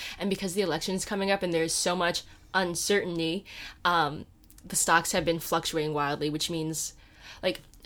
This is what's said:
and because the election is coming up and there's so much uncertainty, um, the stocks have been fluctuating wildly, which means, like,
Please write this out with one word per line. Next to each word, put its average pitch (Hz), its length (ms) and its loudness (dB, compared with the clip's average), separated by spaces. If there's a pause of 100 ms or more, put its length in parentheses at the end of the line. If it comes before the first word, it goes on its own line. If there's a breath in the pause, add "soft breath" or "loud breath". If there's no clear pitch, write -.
(200 loud breath)
and 196 100 -2
because 190 240 -2
the 202 80 0
election 165 320 0
is 185 100 -2
coming 196 280 0
up 196 100 2
and 175 100 0
there's 165 220 2
so 180 220 0
much 175 260 0 (320 loud breath)
uncertainty, 175 880 0 (400 loud breath)
um, 165 420 2 (380)
the - 120 -6
stocks 170 380 4
have 180 120 2
been 165 140 2
fluctuating 160 560 0
wildly, 147 340 0
which 156 220 -2
means, 160 420 -4 (480 loud breath)
like, - 200 -2 (240)